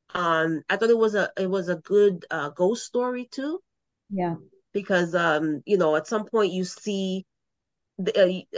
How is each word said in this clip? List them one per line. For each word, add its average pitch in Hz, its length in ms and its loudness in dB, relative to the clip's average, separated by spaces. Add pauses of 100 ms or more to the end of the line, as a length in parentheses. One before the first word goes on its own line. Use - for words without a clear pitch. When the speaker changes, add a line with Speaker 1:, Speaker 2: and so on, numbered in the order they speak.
(140)
Speaker 1:
Um, 165 560 0
I 196 80 0
thought 226 120 2
it 233 80 6
was 214 180 2
a, 190 220 0
it 190 120 -2
was 185 200 -2
a 180 60 0
good, 196 560 2
uh, 147 180 -4
ghost 180 360 0
story 247 400 -4
too. 302 360 -8 (480)
Speaker 2:
Yeah. 175 260 -2 (380)
Speaker 1:
Because, 180 400 0
um, 156 520 0
you 202 120 2
know, 156 180 4
at 156 120 -2
some 214 180 -4
point 208 260 0
you 185 120 -2
see, 190 640 -4 (760)
the, 185 460 2 (120)